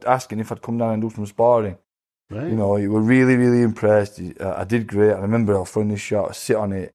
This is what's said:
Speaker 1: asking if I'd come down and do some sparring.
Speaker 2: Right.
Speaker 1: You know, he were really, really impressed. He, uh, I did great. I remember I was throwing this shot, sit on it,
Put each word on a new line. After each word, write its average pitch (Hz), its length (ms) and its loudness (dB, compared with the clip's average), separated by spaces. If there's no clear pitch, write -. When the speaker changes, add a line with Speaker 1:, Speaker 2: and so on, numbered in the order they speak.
Speaker 1:
asking 123 340 0
if 110 120 -6
I'd 113 120 -10
come 117 160 -4
down 113 140 0
and 110 100 -4
do 113 80 -4
some 104 160 -10
sparring. 113 500 2
Speaker 2:
Right. 110 160 -8
Speaker 1:
You - 80 -4
know, 101 220 0
he 104 100 -2
were 107 140 0
really, 127 340 4
really 123 260 4
impressed. 107 560 2
He, 90 220 -12
uh, 95 220 -6
I - 20 -6
did 107 240 -2
great. 104 260 4
I 95 60 -4
remember 104 360 0
I 95 40 2
was 90 100 -6
throwing 104 200 -2
this 101 120 -4
shot, - 340 -4
sit - 200 -2
on 104 160 -2
it, 95 240 -8